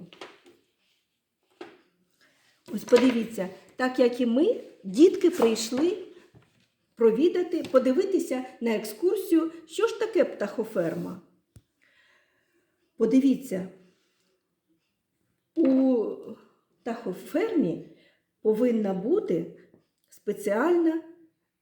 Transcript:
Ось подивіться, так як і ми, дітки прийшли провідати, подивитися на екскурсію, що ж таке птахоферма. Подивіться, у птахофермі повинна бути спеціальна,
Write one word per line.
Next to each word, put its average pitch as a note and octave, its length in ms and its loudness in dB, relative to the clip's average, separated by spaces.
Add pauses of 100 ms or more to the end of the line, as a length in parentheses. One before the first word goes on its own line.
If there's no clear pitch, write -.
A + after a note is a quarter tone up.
(2750)
Ось G#3 120 -8
подивіться, A3+ 640 2 (280)
так B3+ 220 -2
як B3 220 2
і B3 60 2
ми, D4+ 380 2 (200)
дітки D4 460 4
прийшли B3+ 760 0 (880)
провідати, D#4 760 2
подивитися C4 720 0 (160)
на A3+ 100 -2
екскурсію, E4 840 -2 (140)
що G4+ 200 -2
ж A4+ 140 -6
таке F4+ 240 2
птахоферма. F3 960 -6 (1800)
Подивіться, A3+ 720 0 (1900)
у C4 500 2 (760)
птахофермі A#3+ 1080 -4 (540)
повинна G#3+ 520 0
бути F#3+ 520 -2 (600)
спеціальна, D#4+ 920 0 (600)